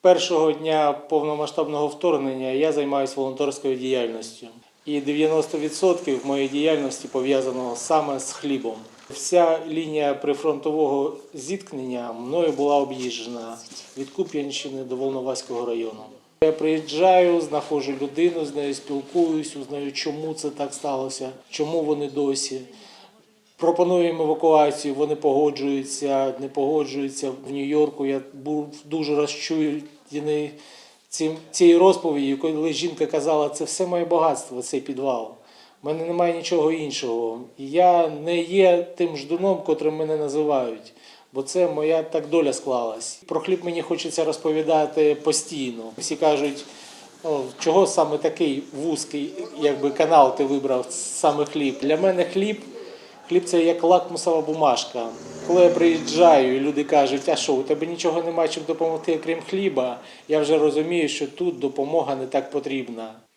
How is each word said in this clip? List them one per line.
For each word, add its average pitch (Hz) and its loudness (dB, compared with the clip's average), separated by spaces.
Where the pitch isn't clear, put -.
Першого 170 4
дня 151 0
повномасштабного 147 -2
вторгнення 135 -2
я 151 2
займаюсь 139 -2
волонтерською 135 -2
діяльністю. 120 -4
І 147 -4
дев'яносто 156 0
відсотків 156 0
моєї 139 0
діяльності 143 -2
пов'язано 127 -2
саме 143 0
з - -10
хлібом. 123 -4
Вся 165 2
лінія 151 -2
прифронтового 143 0
зіткнення 127 -8
мною 147 -2
була 143 2
об'їжджена 120 -6
від 135 -10
Куп'янщини 143 -6
до 127 -8
Волноваського 127 -4
району. 113 -6
Я 156 6
приїжджаю, 160 4
знаходжу 143 -4
людину, 160 0
з 139 -10
нею 143 -2
спілкуюсь, 151 -2
узнаю, 143 -8
чому 156 -6
це 151 -6
так 143 -6
сталося, 131 -6
чому 156 -2
вони 147 0
досі. 135 -2
Пропонуємо 170 2
евакуацію, 151 4
вони 147 -2
погоджуються, 139 0
не 139 -8
погоджуються. 139 -2
В 131 -10
Нью-Йорку 143 0
я 135 -2
був 147 -6
дуже 151 -2
розчулений 151 -2
цим, 156 -4
цією 170 8
розповіддю, 151 4
коли 156 -2
жінка 160 -2
казала: 151 0
«Це 151 -6
все 180 -4
моє 175 -2
багатство, 156 0
цей 131 -4
підвал. 127 -4
У 143 -8
мене 165 -4
немає 175 0
нічого 160 2
іншого. 120 -4
Я 170 4
не 156 -4
є 175 4
тим 165 -2
ждуном, 175 -2
котрим 156 0
мене 156 -4
називають, 139 -2
бо 131 -6
це 175 0
моя 156 0
так 151 -4
доля 151 2
склалась». 117 -4
Про 156 -2
хліб 175 -2
мені 170 -4
хочеться 170 -4
розповідати 156 2
постійно. 139 -4
Всі 147 -6
кажуть: 143 0
«О, 151 -2
чого 175 6
саме 151 2
такий 151 0
вузький, 147 -4
якби, 143 0
канал 151 6
ти 147 0
вибрав, 135 0
саме - 0
хліб?» 143 -2
Для 151 2
мене 180 2
хліб, 202 -2
хліб — 175 2
це 170 2
як 170 2
лакмусова 170 2
бумажка. 143 0
Коли 180 8
я 170 10
приїжджаю, 156 6
і 135 0
люди 143 0
кажуть: 139 2
«А 156 2
що, - 0
у 131 0
тебе 151 -2
нічого 170 -2
немає, 170 0
чим 156 -6
допомогти, 160 -2
окрім 160 -4
хліба?» 135 -2
Я 156 2
вже 151 4
розумію, 151 2
що 139 -4
тут 165 -4
допомога 139 -2
не 131 -6
так 135 -4
потрібна. 120 -6